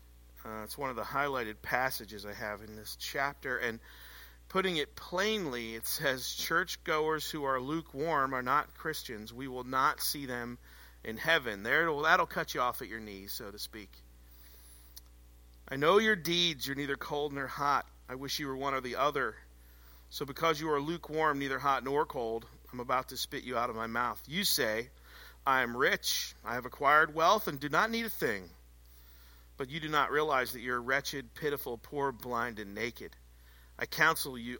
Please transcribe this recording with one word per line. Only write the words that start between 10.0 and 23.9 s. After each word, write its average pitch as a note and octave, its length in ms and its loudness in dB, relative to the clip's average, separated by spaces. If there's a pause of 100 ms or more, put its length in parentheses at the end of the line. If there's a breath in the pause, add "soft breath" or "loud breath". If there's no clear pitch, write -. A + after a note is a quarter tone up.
see C#3+ 240 -4
them A#2+ 320 -6 (460 loud breath)
in A2+ 140 -8
heaven." B2 460 0
There, D3+ 280 2
well, D3 120 -2
that'll E3+ 220 6
cut - 280 -4
you C#3+ 80 -2
off B2 200 0
at A#2+ 60 -8
your A2 120 -8
knees, G2 340 -10
so G#2 180 -8
to G2+ 80 -14
speak. G#2 320 -12 (1800 loud breath)
"I C3+ 60 -6
know D3+ 220 8
your A3 180 6
deeds. E3+ 500 0
You're C#3 100 -2
neither C#3 200 -2
cold D3 380 -2
nor C#3 140 -4
hot. C#3+ 380 2 (240)
I B2+ 60 -8
wish C3+ 240 -6
you D3 80 -4
were C3+ 100 -4
one C3+ 160 0
or C3+ 80 0
the B2 140 -6
other. C3 400 2 (760 loud breath)
So - 160 -6
because D3+ 360 0
you D#3+ 100 -2
are C#3+ 80 4
lukewarm, D3+ 600 2
neither C3+ 200 -2
hot C3+ 240 2
nor C#3+ 220 2
cold, A2+ 400 -4 (260)
I'm B2 80 -8
about B2+ 300 0
to B2+ 80 -10
spit - 260 -6
you B2 140 -4
out A#2+ 120 2
of A2+ 60 -6
my A2+ 120 -2
mouth. A#2 400 -2